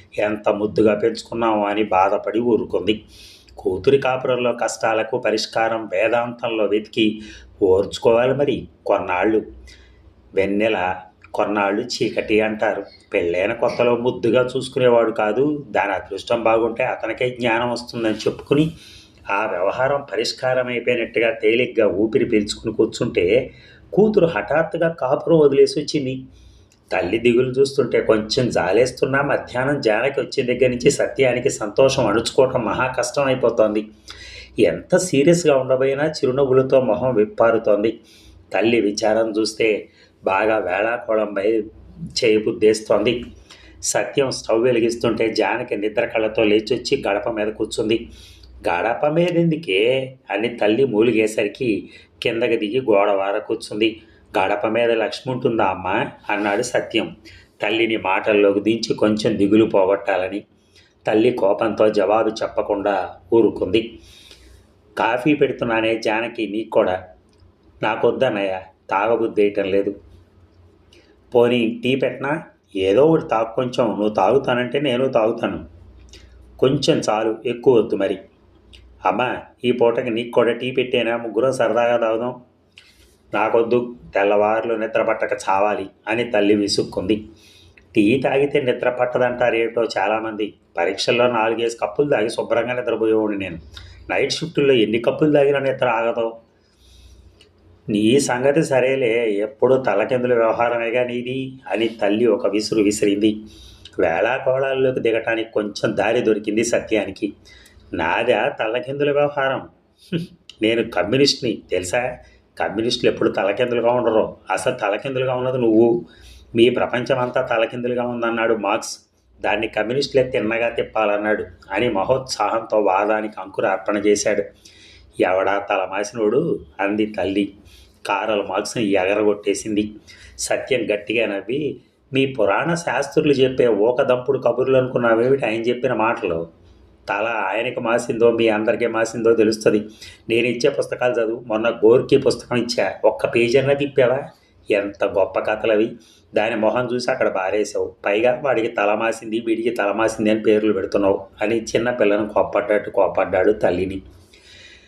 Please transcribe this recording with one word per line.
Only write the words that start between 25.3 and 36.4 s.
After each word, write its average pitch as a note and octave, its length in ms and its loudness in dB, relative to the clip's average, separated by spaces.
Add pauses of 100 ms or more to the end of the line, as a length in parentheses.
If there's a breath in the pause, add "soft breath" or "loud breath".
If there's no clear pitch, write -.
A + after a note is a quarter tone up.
వదిలేసి C#3 400 6
వచ్చింది. C3 440 -4 (680 soft breath)
తల్లి F#2 260 0
దిగులు A#2+ 340 4
చూస్తుంటే B2+ 500 2
కొంచెం A2 480 0
జాలేస్తున్నా, B2+ 720 2
మధ్యాహ్నం C3+ 600 -2
జానకి A#2+ 380 0
వచ్చిన B2 260 -2
దగ్గర B2 240 2
నుంచి A#2+ 220 2
సత్యానికి B2 580 0
సంతోషం B2+ 580 2
అణుచుకోవటం A#2+ 580 0
మహా A#2+ 220 -2
కష్టం B2+ 360 -4
అయిపోతోంది. A2 640 0 (720 loud breath)
ఎంత F#2 380 2
సీరియస్గా D3+ 600 4
ఉండబోయినా C3+ 480 0
చిరునవ్వులతో C3 760 2